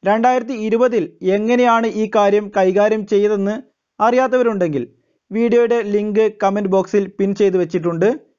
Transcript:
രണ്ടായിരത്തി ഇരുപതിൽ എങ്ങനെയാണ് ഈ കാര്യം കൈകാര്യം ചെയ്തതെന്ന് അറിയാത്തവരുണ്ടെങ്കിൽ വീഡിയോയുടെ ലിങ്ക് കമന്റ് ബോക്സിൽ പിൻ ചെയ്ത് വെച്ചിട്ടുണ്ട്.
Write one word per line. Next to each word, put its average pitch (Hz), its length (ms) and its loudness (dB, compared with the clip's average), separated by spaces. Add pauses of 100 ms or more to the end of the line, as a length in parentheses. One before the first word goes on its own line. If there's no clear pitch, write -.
രണ്ടായിരത്തി 233 480 0
ഇരുപതിൽ 220 520 0 (180)
എങ്ങനെയാണ് 226 640 2
ഈ 214 300 -2
കാര്യം 208 400 2
കൈകാര്യം 202 500 0
ചെയ്തതെന്ന് 208 560 0 (380)
അറിയാത്തവരുണ്ടെങ്കിൽ 226 880 0 (440)
വീഡിയോയുടെ 233 520 0
ലിങ്ക് 208 500 0 (100)
കമന്റ് 196 260 -2
ബോക്സിൽ 190 380 0
പിൻ 196 280 -2
ചെയ്ത് 190 240 0
വെച്ചിട്ടുണ്ട്. 170 500 0 (300)